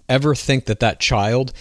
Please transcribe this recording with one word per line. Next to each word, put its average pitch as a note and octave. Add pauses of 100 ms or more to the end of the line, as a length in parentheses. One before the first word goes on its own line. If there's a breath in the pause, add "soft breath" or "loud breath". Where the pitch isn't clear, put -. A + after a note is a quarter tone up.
ever C#3
think C3
that G#2+
that G#2+
child A#2+